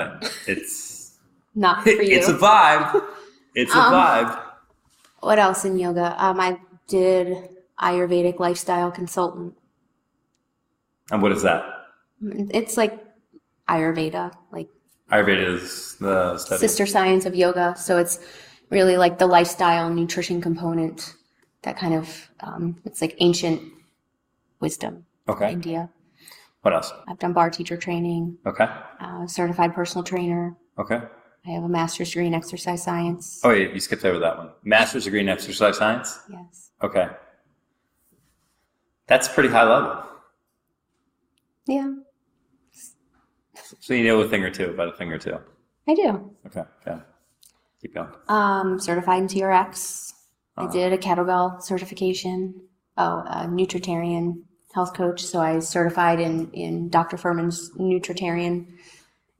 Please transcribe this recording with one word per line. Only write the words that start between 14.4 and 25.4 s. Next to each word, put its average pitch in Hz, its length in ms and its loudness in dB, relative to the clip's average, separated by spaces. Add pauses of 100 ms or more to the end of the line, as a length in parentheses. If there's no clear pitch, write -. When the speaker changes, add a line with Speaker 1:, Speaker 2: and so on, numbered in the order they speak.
Speaker 2:
like, 165 160 -12 (440)
Speaker 1:
Ayurveda 95 500 4
is - 380 -12
the 92 380 0
study. - 200 -6
Speaker 2:
sister 208 280 2
science 190 400 2
of 180 80 -4
yoga. 180 420 2
So 180 220 0
it's 175 200 0 (520)
really, 185 260 6
like, 180 220 4
the 185 80 6
lifestyle 170 640 4
nutrition 170 500 -2
component, 165 720 -4 (480)
that - 140 -8
kind 170 180 -2
of, - 360 -6 (100)
um, 170 460 -8
it's, - 160 -8
like, 160 180 -4
ancient 175 400 2 (1000)
wisdom. - 440 -6 (240)
Speaker 1:
Okay. - 240 -2